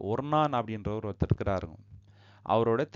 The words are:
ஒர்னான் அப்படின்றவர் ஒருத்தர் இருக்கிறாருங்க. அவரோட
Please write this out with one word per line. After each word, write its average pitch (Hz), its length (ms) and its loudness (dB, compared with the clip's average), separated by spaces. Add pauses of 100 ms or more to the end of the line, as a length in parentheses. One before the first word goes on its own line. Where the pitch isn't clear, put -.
ஒர்னான் 143 500 0
அப்படின்றவர் 107 520 -4
ஒருத்தர் 101 300 -4
இருக்கிறாருங்க. 90 420 -2 (720)
அவரோட 117 480 4